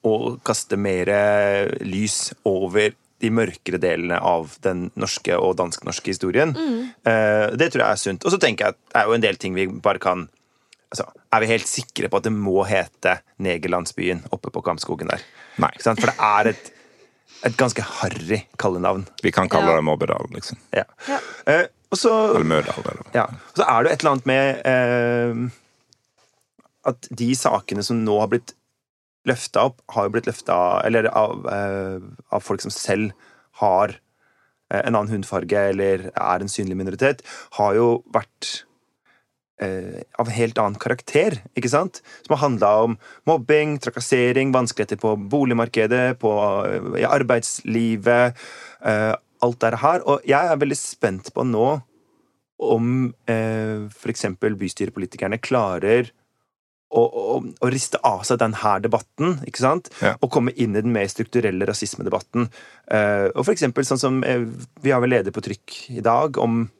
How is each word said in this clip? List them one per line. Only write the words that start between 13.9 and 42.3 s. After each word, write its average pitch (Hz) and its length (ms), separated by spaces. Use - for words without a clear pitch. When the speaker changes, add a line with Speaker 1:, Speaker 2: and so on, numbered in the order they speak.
Speaker 1:
oppe - 180
på 82 140
Kamskogen 85 460
der? - 100
Speaker 3:
Nei. 90 180
Speaker 1:
Ikke - 80
sant? 113 160
For 110 80
det - 100
er 107 300
et, - 240
et 120 140
ganske 120 240
harry 101 640
kallenavn. 95 480
Speaker 3:
Vi 90 100
kan 95 180
kalle 80 180
Speaker 2:
Ja. 82 80
Speaker 3:
det 78 80
Mobbedal, - 480
liksom. - 260
Speaker 1:
Ja. - 100
Speaker 2:
Ja. 277 100
Speaker 1:
Eh, 156 200
og 196 60
så 220 380
Speaker 3:
Eller 78 100
Mødal, - 340
eller - 240
Speaker 1:
Ja. 117 140
Så - 140
er 120 160
det 160 60
jo 156 40
et 143 60
eller 156 120
annet 131 140
med, 135 400
eh, 120 840
at - 280
de 117 220
sakene - 480
som 117 220
nå 104 160
har 107 80
blitt 120 240
løfta 120 380
opp, 131 240
har 104 180
jo - 40
blitt - 140
løfta, 90 600
eller 113 220
av, - 380
eh, 98 540
av 104 100
folk 98 200
som 104 100
selv 104 400
har, 101 300
eh, 101 140
en 113 100
annen 104 140
hudfarge, 95 420
eller 95 460
er 92 240
en 98 80
synlig 95 300
minoritet, 98 440
har 104 240
jo 120 360
vært, - 520
eh, 92 440
av 117 120
helt 117 280
annen 104 220
karakter, 131 640
ikke 123 140
sant? 151 320
Som 151 120